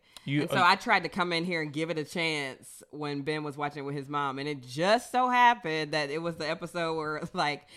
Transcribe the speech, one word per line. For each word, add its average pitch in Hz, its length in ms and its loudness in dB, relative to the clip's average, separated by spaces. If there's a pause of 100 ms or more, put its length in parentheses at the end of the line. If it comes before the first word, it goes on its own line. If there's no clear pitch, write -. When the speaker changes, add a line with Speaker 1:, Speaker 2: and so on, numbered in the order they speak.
(240)
Speaker 1:
You, 143 200 0
Speaker 2:
And - 60 -2
so - 100 0
Speaker 1:
uh, 180 40 6
Speaker 2:
I 185 140 6
tried 196 260 2
to 165 60 -4
come 175 240 -2
in 165 100 0
here 175 180 -2
and 151 120 -6
give 160 160 -2
it 160 80 -4
a 151 80 -4
chance 151 760 -4 (100)
when 143 320 -4
Ben 151 200 -2
was 147 140 -8
watching 147 260 -4
it - 20 -8
with 143 100 -4
his 135 120 -6
mom. 143 320 -2
And 143 80 -4
it 147 160 -4
just 170 480 0
so 254 160 4
happened 233 640 4
that 151 200 0
it 156 100 -2
was 165 160 -4
the 156 120 -4
episode 165 460 -2
where, 151 320 -4
<laughs> - 60 -14
like, 147 440 0